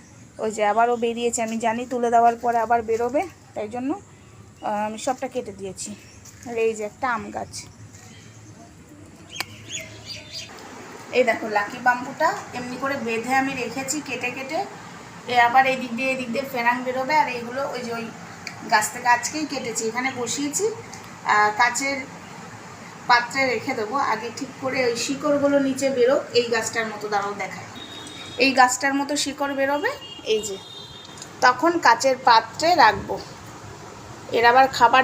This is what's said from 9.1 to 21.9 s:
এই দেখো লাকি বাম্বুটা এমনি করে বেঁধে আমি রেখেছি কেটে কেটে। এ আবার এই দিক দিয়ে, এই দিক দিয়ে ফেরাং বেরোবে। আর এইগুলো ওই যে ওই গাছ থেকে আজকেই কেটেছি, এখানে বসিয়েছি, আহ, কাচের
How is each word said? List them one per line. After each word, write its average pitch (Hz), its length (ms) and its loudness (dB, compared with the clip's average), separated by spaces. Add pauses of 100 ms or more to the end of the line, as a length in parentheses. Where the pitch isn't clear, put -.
এই 247 120 4
দেখো 226 260 0
লাকি 208 340 -2
বাম্বুটা 262 460 0 (240)
এমনি 247 240 -8
করে 277 260 -2
বেঁধে 233 320 -2
আমি 269 180 2
রেখেছি 262 480 -6
কেটে 247 300 -6
কেটে। 269 280 -6 (680)
এ 240 80 -2 (120)
আবার 254 200 6
এই 262 100 2
দিক 233 180 -6
দিয়ে, 262 160 -2
এই 262 80 -2
দিক 247 120 -6
দিয়ে 269 200 -2
ফেরাং 240 320 2
বেরোবে। 262 320 0
আর 285 140 4
এইগুলো 240 320 -6 (100)
ওই 247 120 -6
যে 233 100 -6
ওই 226 120 -6 (640)
গাছ 214 220 4
থেকে 240 240 -4
আজকেই 311 300 -2
কেটেছি, 247 440 -6
এখানে 247 200 -2 (100)
বসিয়েছি, 285 460 -2 (680)
আহ, 208 240 6
কাচের 269 400 0 (1120)